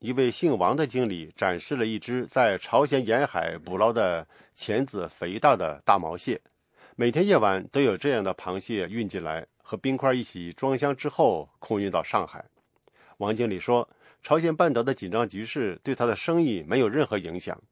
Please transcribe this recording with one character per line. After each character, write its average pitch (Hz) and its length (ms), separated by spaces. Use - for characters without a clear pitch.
一 120 120
位 127 180
姓 139 280
王 92 180
的 156 100
经 127 220
理 85 260
展 90 240
示 139 180
了 117 100
一 110 120
只 123 280
在 113 320
朝 131 260
鲜 131 220
沿 123 200
海 85 300
捕 87 220
捞 110 120
的 90 360
钳 113 300
子 98 240
肥 90 300
大 139 180
的 80 260
大 101 160
毛 82 160
蟹。 104 240
每 120 160
天 160 160
夜 190 120
晚 95 340
都 135 80
有 117 160
这 143 140
样 117 120
的 95 120
螃 92 260
蟹 98 300
运 107 180
进 92 140
来， 80 240
和 - 160
冰 135 180
块 127 160
一 127 100
起 85 300
装 135 240
箱 143 180
之 139 140
后 101 400
空 107 220
运 98 100
到 87 120
上 92 240
海。 - 180
王 104 180
经 117 140
理 95 100
说， 120 300
朝 151 160
鲜 165 160
半 165 160
岛 120 120
的 131 100
紧 98 180
张 113 160
局 98 160
势 110 400
对 139 120
他 120 100
的 117 100
生 170 280
意 110 260
没 117 120
有 117 80
任 131 180
何 107 100
影 85 240
响。 - 180